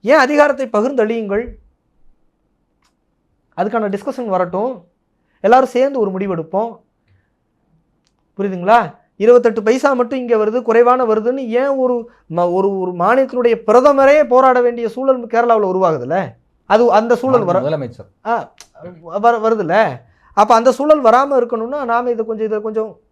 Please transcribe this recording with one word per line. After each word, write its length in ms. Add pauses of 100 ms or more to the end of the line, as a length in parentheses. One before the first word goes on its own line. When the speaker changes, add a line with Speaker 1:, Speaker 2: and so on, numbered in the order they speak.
Speaker 1:
ஏன் 160
அதிகாரத்தை 500
பகிர்ந்தளியுங்கள், 800 (2000)
அதுக்கான 320
டிஸ்கஷன் 380
வரட்டும், 580 (560)
எல்லாரும் 280
சேர்ந்து 320
ஒரு 100
முடிவெடுப்போம். 680 (1600)
புரியுதுங்களா? 560 (220)
இருபத்தெட்டு 460
பைசா 300
மட்டும் 260
இங்க 180
வருது, 260
குறைவான 420
வருதுன்னு 320
ஏன் 300
ஒரு 440 (200)
ம-, 220
ஒரு, 260
ஒரு 140
மாநிலத்தினுடைய 720
பிரதமரே 580
போராட 360
வேண்டிய 280
சூழல் 380
கேரளாவுல 220
உருவாகுதுல்ல? 840 (340)
அது 260
அந்த 240
சூழல் 280
வர 160
Speaker 2:
முதலமைச்சர். 480 (160)
Speaker 1:
ஆ, 300 (480)
வர-, 360
வருதுல்ல? 600 (320)
அப்ப 220
அந்த 180
சூழல் 300
வராம 280
இருக்கணும்னா 540
நாம 260
இதை 140
கொஞ்சம், 220
இதை 140
கொஞ்சம் 380 (140)